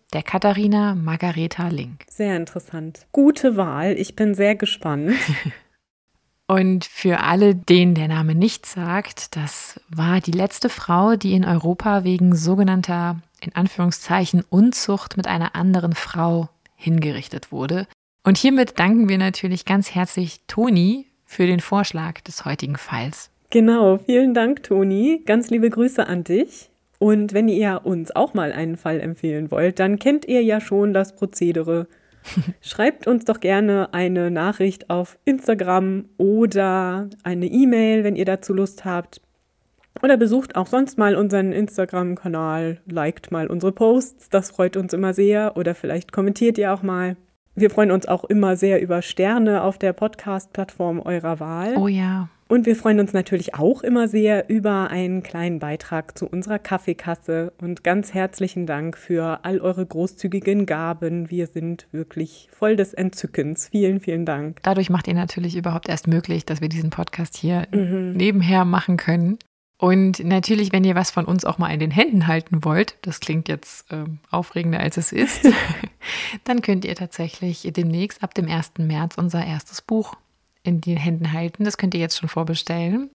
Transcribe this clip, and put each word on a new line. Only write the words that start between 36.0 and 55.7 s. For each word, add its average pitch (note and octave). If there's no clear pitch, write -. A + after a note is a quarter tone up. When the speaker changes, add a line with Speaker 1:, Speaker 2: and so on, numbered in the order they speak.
Speaker 2:
oder G3
eine F3+
E-Mail, A3+
wenn G#3
ihr F#3+
dazu F#3+
Lust G3
habt. F3
Oder C4+
besucht A#3
auch F#3
sonst C4
mal G3+
unseren F#3+
Instagram-Kanal, F3
liked E3
mal D#3+
unsere F3
Posts, A#3
das F#3+
freut F3+
uns F#3
immer F#3+
sehr. G#3
Oder E3+
vielleicht -
kommentiert G3+
ihr G3+
auch F#3
mal. F3+
Wir G3+
freuen G#3+
uns F#3+
auch -
immer G3
sehr F#3+
über F3
Sterne G#3
auf G3
der F#3
Podcast-Plattform F#3+
eurer E3
Wahl. E3+
Speaker 1:
Oh G3
ja. F#3+
Speaker 2:
Und A#3
wir A3+
freuen G#3+
uns G3+
natürlich F3+
auch F#3+
immer A#3+
sehr G#3+
über G3+
einen F#3
kleinen E3+
Beitrag D#3